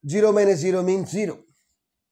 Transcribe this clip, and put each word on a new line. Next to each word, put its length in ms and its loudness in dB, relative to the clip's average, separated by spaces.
Zero 220 2
minus 300 2
zero 240 -2
means 260 -2
zero. 300 -6